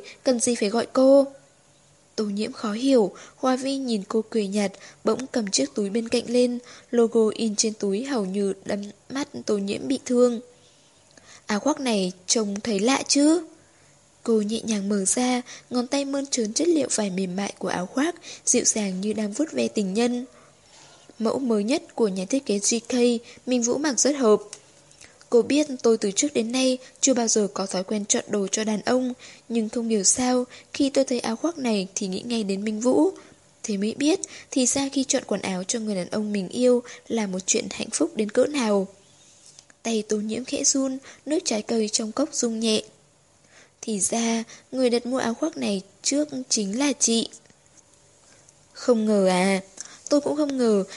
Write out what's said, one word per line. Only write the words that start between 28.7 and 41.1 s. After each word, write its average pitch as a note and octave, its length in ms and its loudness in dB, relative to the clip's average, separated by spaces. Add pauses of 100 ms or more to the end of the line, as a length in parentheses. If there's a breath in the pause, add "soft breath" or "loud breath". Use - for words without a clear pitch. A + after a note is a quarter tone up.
ông, B3 320 0 (360 loud breath)
nhưng A3+ 200 -2
không A#3 200 -4
hiểu G#3+ 140 2
sao, B3+ 420 2 (280 loud breath)
khi C#4 160 2
tôi C4+ 140 2
thấy B3+ 160 -2
áo A3+ 160 -2
khoác E4 220 -4
này G#3+ 380 0
thì G3 120 -4
nghĩ F#3 180 -6
ngay A#3 180 -2
đến G3 200 -4
Minh G#3+ 160 -4
Vũ. C#4 300 4 (540 loud breath)
Thế G#3 140 -4
mới G#3 160 -2
biết, D4+ 260 2 (320 loud breath)
thì B3+ 140 2
ra C#4 240 0
khi C4+ 140 0
chọn - 240 -2
quần G3+ 140 -2
áo F#3+ 220 -4
cho A#3 160 -4
người G#3+ 160 -4
đàn F3 140 -4
ông G#3+ 220 -4
mình G3 180 -2
yêu B3 340 4 (240 loud breath)
là A3 200 -2
một F#3 180 -4
chuyện - 260 0
hạnh - 220 -8
phúc E4 220 0
đến G#3+ 140 -2
cỡ B3+ 160 4
nào. A3 420 0 (960 loud breath)
Tay A3+ 260 -2
Tô G#3+ 80 0
Nhiễm A3 280 -4
khẽ C#4 180 -4
run, C4+ 340 0 (280 loud breath)